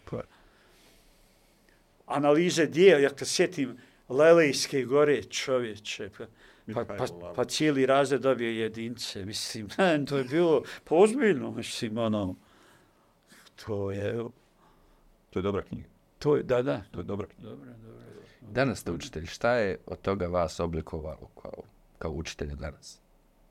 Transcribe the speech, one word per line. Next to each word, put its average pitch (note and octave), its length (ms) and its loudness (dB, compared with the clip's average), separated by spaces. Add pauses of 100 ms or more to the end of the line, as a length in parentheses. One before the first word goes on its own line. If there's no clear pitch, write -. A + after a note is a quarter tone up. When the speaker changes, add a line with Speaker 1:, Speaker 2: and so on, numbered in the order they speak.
Speaker 1:
pa A#2 120 -8 (1800)
analize D3 600 4
dijela, D#3 340 8
ja C#3 100 4
kad C3+ 180 -10
sjetim D3 500 -2 (320)
Lelejske C#3+ 720 6
gore, C3+ 400 2
čovječe, A2 960 -4
pa, A#2 80 -14 (480)
pa, A#2 120 -4
pa, G2+ 80 -12
Speaker 2:
Mihajlo G2+ 260 -6
Lalović. F2 160 -14
Speaker 1:
pa A#2+ 100 -2
cijeli C#3+ 400 2
razred C3+ 360 4
dobio A#2+ 280 0
jedince, A2 760 -6
mislim, G#2+ 420 -8 (200)
<laughs> D3 220 0
to C#3 80 -2
je C3 60 0
bilo, D3+ 400 2 (200)
pa D3 120 -2
ozbiljno, G3 560 4
mislim, A2+ 460 -6
ono, G#2+ 380 0 (1300)
to G2+ 260 -4
je G#2 340 -4 (1120)
Speaker 2:
To G2 40 -2
je F2+ 40 -2
dobra G2+ 180 0
knjiga. - 260 -12 (320)
Speaker 1:
To D3 160 2
je, - 80 0
da, B2 180 2
da. C3+ 200 -2 (100)
Speaker 2:
To - 80 -12
je G2 40 -8
dobra G2+ 240 -8
knjiga. - 220 -20
Speaker 1:
Dobra, C3 220 -18
dobra, A2+ 200 -20
dobra. - 600 -20
Speaker 3:
Danas A#2+ 280 0
ste - 120 -8
učitelj, E2 340 -8
šta A#2+ 280 -2
je G#2 320 0
od E2 160 -12
toga F#2+ 260 -2
vas F2 320 -2
oblikovalo D#2+ 720 -6 (120)
kao, - 220 -14 (340)
kao E2 140 -8
učitelja D2+ 440 -8
danas? - 440 -14 (520)